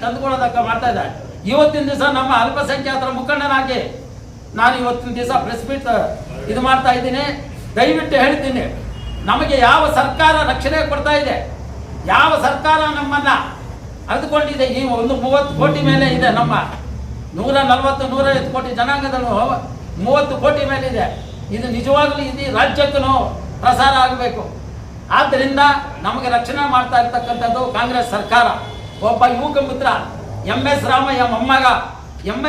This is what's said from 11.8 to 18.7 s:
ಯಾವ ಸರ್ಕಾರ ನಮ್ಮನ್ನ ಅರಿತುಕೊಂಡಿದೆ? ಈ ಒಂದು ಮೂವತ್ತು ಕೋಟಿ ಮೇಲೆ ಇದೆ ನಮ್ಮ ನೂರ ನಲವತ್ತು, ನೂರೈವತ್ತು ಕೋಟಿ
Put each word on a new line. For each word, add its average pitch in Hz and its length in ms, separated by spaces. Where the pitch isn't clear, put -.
ಯಾವ 285 160
ಸರ್ಕಾರ 302 320
ನಮ್ಮನ್ನ 285 320
ಅರಿತುಕೊಂಡಿದೆ? 294 560
ಈ - 20
ಒಂದು 262 160
ಮೂವತ್ತು 277 380
ಕೋಟಿ 285 280
ಮೇಲೆ 269 160
ಇದೆ 254 120
ನಮ್ಮ 240 140
ನೂರ 247 180
ನಲವತ್ತು, 262 400
ನೂರೈವತ್ತು 269 440
ಕೋಟಿ 254 140